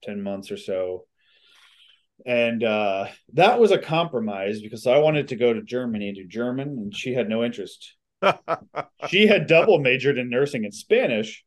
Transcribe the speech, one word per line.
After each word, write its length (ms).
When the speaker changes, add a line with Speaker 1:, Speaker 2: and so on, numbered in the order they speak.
Speaker 1:
ten 220
months 260
or 80
so. 480
And, 380
uh, 440
that 260
was 120
a 60
compromise 840
because 260
I 120
wanted 300
to 60
go 180
to 80
Germany 460
and 100
do 80
German, 440
and 260
she 180
had 160
no 140
interest. 520
Speaker 2:
<laughs> 100
Speaker 1:
She 180
had 180
double 340
majored 380
in 140
nursing 340
and 80
Spanish, 720